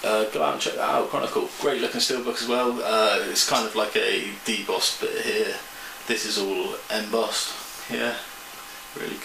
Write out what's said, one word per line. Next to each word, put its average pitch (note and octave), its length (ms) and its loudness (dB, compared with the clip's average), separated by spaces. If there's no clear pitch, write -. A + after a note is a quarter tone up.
uh, G#2+ 260 4
go - 120 0
out C#3+ 120 4
and - 80 -2
check - 140 0
that - 140 2
out. - 200 2
Chronicle, - 400 0
great C3 220 2
looking A#2 200 0
steelbook B2 400 0
as A#2 60 -2
well. B2 340 2
Uh, G#2+ 380 4
it's - 180 4
kind A#2+ 200 4
of G#2+ 80 -4
like G#2+ 200 2
a G2 360 2
debossed G2 560 0
bit - 240 -2
here. G#2+ 300 0
This A2+ 180 0
is G#2 140 0
all G2 360 0
embossed - 1000 -2
here, A#2+ 240 0
really - 260 -6